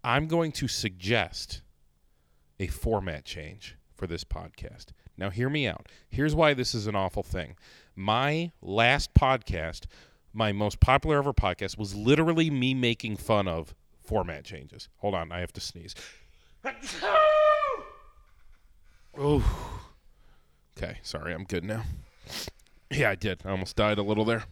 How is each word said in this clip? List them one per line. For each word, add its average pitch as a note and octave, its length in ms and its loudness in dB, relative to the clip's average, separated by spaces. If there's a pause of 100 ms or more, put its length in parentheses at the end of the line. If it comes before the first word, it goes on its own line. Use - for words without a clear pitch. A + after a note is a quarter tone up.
I'm C3+ 240 2
going E3 260 0
to - 140 -2
suggest G2 920 -2 (960)
a F#2+ 80 -2
format F#2+ 580 -2
change - 500 -14 (180)
for - 140 -8
this E2+ 160 -6
podcast. - 640 -12 (280)
Now, F#2+ 140 -6
hear A#2 200 -2
me C#3+ 180 0
out. - 220 -6 (200)
Here's D3+ 240 0
why D#3 220 6
this B2 180 -2
is G#2+ 140 -2
an G#2+ 80 -2
awful F#2+ 260 0
thing. E2+ 340 -6 (400)
My C#3 560 0 (100)
last A#2 520 2
podcast, G#2+ 720 2 (480)
my G#2+ 200 2
most G#2 260 -2
popular C#3+ 400 4
ever C#3 140 0
podcast, F#2+ 440 -2
was G2+ 160 -8
literally D#3+ 560 4
me C3 240 0
making A#2 440 -2
fun G2+ 300 2
of E2 280 -6 (260)
format E2+ 420 -4
changes. - 540 -18
Hold G2+ 160 -2
on, E2 180 -4
I F2 80 -6
have F2 140 -6
to - 80 -12
sneeze. - 320 -14 (3250)
Oh. - 680 0 (960)
Okay, - 260 -8
sorry, - 300 -8
I'm F#2 100 -8
good F#2 200 -6
now. A2 200 -6 (1080)
Yeah, B2+ 220 2
I G2 40 -2
did. F#2+ 300 -4
I F#2+ 60 -4
almost F#2 240 -4
died G#2+ 240 4
a G#2 40 0
little G#2+ 220 2
there. A2+ 260 0